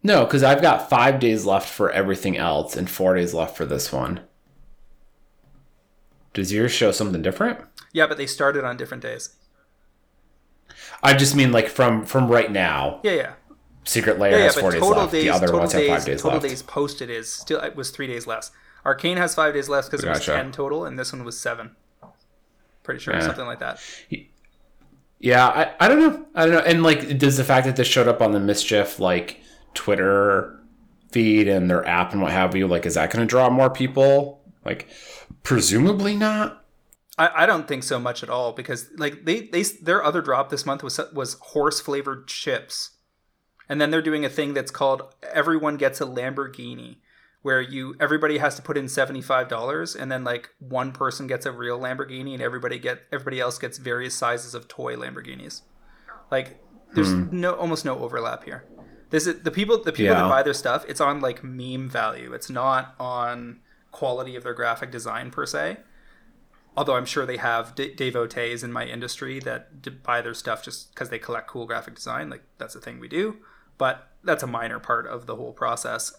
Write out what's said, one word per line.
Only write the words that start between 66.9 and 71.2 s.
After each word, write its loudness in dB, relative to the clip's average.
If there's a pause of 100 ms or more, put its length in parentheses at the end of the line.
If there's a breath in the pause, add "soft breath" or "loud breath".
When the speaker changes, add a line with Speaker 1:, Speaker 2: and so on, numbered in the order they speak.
Speaker 2:
I'm -4
sure -4
they -8
have -4
de-, -8
devotees -6
in -10
my -8
industry -12
that -12
d-, -14
buy -6
their -10
stuff -8
just -16
'cause -10
they -8